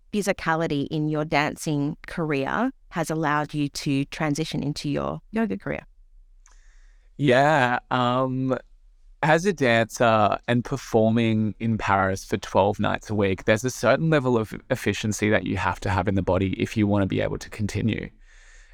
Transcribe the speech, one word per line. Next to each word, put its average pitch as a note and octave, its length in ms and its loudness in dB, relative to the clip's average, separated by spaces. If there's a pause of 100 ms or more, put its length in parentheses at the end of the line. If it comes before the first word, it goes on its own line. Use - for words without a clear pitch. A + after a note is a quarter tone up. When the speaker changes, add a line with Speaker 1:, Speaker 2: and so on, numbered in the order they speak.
(120)
Speaker 1:
physicality E3 760 0
in D3+ 180 -2
your D3+ 160 -2
dancing D3 720 -2 (100)
career D#3 640 -2 (200)
has E3 200 -4
allowed D3+ 440 -2
you D3 160 -2
to C#3 360 -2
transition D#3 560 -4
into D3 260 -6
your C#3+ 320 -4 (120)
yoga G#3+ 260 -2
career? - 280 -10 (1300)
Speaker 2:
Yeah. C3+ 600 4 (120)
Um, B2+ 680 0 (680)
as D#3+ 240 4
a G3+ 60 4
dancer A2+ 840 4 (120)
and A#2+ 160 2
performing A2 960 2
in A2+ 180 0
Paris G2 460 0
for - 140 -4
twelve G2+ 420 0
nights G2 300 -2
a A2 40 -4
week, G2 300 0
there's G#2+ 200 2
a B2+ 60 -4
certain C#3+ 400 2
level B2+ 260 2
of A2 160 -2 (180)
efficiency G#2+ 600 -2
that G#2 160 2
you G#2 100 -4
have F#2 240 -2
to G#2 100 -4
have F#2 180 0
in G2 80 0
the F#2 60 2
body F#2 380 0
if - 160 -4
you G#2 120 4
wanna G2+ 180 2
be G2+ 140 -2
able G#2 180 -4
to - 100 -14
continue. G#2+ 600 -4 (640)